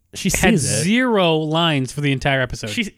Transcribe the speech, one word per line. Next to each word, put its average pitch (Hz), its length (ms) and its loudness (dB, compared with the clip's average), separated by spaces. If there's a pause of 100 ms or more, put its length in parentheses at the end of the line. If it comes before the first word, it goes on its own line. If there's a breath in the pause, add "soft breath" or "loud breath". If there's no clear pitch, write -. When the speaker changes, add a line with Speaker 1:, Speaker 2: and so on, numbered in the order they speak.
(140)
Speaker 1:
She - 160 -4
Speaker 2:
had - 280 2
Speaker 1:
sees 131 60 0
it. 113 180 -2
Speaker 2:
zero 202 540 2
lines 156 560 0
for 147 80 -8
the 143 120 0
entire 135 300 0
episode. 123 280 -6
Speaker 1:
She, 202 280 -6